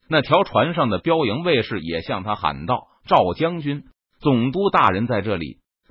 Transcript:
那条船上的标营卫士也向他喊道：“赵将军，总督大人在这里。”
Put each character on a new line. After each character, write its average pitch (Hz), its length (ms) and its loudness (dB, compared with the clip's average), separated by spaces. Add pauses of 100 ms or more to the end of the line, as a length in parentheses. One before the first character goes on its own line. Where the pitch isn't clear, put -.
那 156 120 2
条 165 220 4
船 143 300 0
上 147 160 0
的 98 80 -2
标 160 260 0
营 127 200 -2
卫 156 180 2
士 104 200 -6
也 82 200 -6
向 98 220 -6
他 107 100 -4
喊 76 320 -4
道 120 220 -4 (180)
：“赵 107 300 4
将 170 240 -4
军， 143 240 -6 (360)
总 131 320 2
督 190 200 0
大 143 180 4
人 98 160 -2
在 113 160 -2
这 101 140 -2
里。” 78 220 -8 (340)